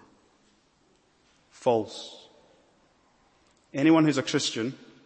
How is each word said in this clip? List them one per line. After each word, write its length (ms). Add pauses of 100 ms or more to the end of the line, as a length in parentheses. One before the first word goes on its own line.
(1500)
False. 800 (1400)
Anyone 320
who's 120
a 60
Christian 540 (280)